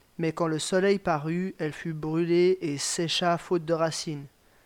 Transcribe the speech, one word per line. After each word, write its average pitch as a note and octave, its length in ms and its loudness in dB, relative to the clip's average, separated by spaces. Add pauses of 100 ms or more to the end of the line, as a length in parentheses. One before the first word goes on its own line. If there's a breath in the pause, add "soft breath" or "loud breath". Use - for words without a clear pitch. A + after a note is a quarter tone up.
(200 soft breath)
Mais E3 120 0
quand E3 160 -2
le D#3 120 -2
soleil G3 400 2
parut, E3+ 580 -2
elle D3+ 160 -4
fut E3 200 -6
brûlée E3+ 680 2
et D3 160 -2
sécha E3+ 600 0
faute E3+ 280 -2
de D#3+ 80 2
racines. D#3 520 -2 (400 soft breath)